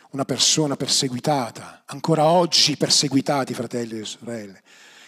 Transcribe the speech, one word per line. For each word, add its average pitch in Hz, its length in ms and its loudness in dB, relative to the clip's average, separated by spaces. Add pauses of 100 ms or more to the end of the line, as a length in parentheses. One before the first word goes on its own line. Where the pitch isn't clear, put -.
(120)
una 135 140 -4
persona 139 500 0
perseguitata, 127 1080 -2
ancora 151 400 0
oggi 165 500 4
perseguitati, 135 760 0
fratelli 113 460 -6
e 104 60 -10
sorelle, 104 580 -12 (440)